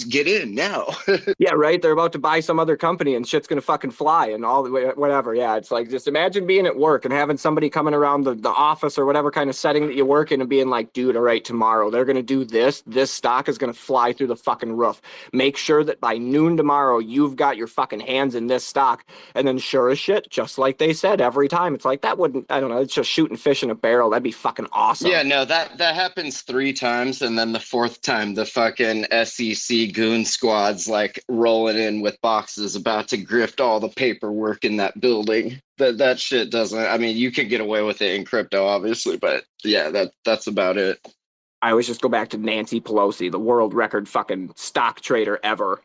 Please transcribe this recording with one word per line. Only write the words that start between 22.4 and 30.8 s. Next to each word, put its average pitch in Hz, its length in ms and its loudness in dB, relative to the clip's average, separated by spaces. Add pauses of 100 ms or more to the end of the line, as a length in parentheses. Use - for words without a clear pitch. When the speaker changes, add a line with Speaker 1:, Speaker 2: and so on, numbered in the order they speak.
Speaker 2:
I 139 80 0
don't 135 100 -2
know, 117 100 -2
it's 135 140 -2
just 131 160 -2
shooting - 280 0
fish 143 260 0
in 123 60 0
a 110 60 -2
barrel. 117 340 4
That'd 117 140 0
be 117 100 -2
fucking - 400 -6
awesome. 110 360 2
Speaker 1:
Yeah, 165 140 2
no, 135 220 0
that, 165 320 -2
that 165 180 0
happens 175 460 -4
three 135 320 -2
times, 123 480 -2
and 113 180 -2
then 113 140 0
the 113 80 -4
fourth 120 400 -2
time, 107 320 -2
the 107 120 -2
fucking 113 640 0
S 117 300 0
E 110 140 -2
C 113 360 0
goon 110 360 0
squad's, 107 640 0